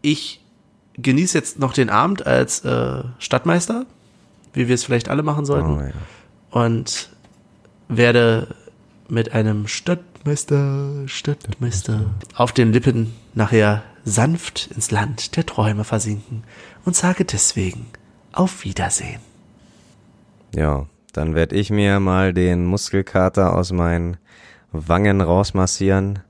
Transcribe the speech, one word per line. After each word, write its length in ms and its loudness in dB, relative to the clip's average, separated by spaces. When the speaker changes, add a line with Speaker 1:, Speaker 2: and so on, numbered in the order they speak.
Speaker 1:
Ich 400 -2
genieße 400 2
jetzt 220 -4
noch 140 0
den 160 2
Abend 360 0
als, 400 0
äh, 380 -2
Stadtmeister, 680 -2
wie 140 0
wir 80 4
es 80 -4
vielleicht 260 -2
alle 140 -2
machen 220 -2
sollten. 320 0
Speaker 2:
Oh, 40 -4
ja. 100 -6
Speaker 1:
Und 600 -2
werde 680 4
mit 260 -2
einem 340 0
Stadtmeister, 1400 -2
Stadtmeister 1040 -4
auf 160 2
den 220 4
Lippen 400 2
nachher 500 4
sanft 720 -2
ins 180 -6
Land 440 -4
der 100 0
Träume 380 0
versinken 600 -4
und 100 0
sage 300 0
deswegen 640 -2
auf 320 -2
Wiedersehen. 560 -4
Speaker 2:
Ja, 320 0
dann 220 -2
werd 180 0
ich 160 0
mir 300 2
mal 340 2
den 320 2
Muskelkater 920 2
aus 160 0
meinen 460 0
Wangen 500 2
rausmassieren 1000 2